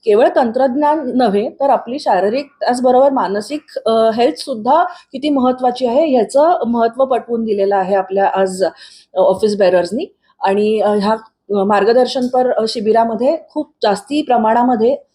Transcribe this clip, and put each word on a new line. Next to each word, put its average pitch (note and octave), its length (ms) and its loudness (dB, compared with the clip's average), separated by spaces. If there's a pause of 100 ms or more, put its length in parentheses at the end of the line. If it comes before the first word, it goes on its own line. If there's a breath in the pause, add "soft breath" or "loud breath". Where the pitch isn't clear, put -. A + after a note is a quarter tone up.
केवळ A3+ 320 4
तंत्रज्ञान C4+ 760 0
नव्हे A3+ 340 0
तर C#4 220 -2
आपली A#3+ 280 -2
शारीरिक A3+ 500 -2 (120)
त्याचबरोबर B3 500 2
मानसिक, G#3+ 520 -4 (240)
अ, A3+ 240 2
हेल्थसुद्धा B3 760 0
किती C#4+ 440 -8
महत्त्वाची B3+ 580 0
आहे C#4 260 2
याचं C#4 540 2
महत्त्व A#3 380 0
पटवून A#3 400 -4
दिलेलं G3+ 320 0
आहे F#3+ 180 -2
आपल्या F#3+ 400 0
आज, F#3+ 300 0 (500 loud breath)
अ, F3+ 40 4
ऑफिस F#3+ 380 2
बेरर्सनी. F#3 600 0 (240)
आणि, G#3 400 0
अ, G3+ 100 0
ह्या, G#3 220 0 (480)
अ, F#3+ 40 0
मार्गदर्शनपर, B3 840 0
अ, A3 180 -2
शिबिरामध्ये A3+ 720 0 (120)
खूप - 320 -8
जास्ती C#4 400 -2
प्रमाणामध्ये A#3+ 760 0 (180)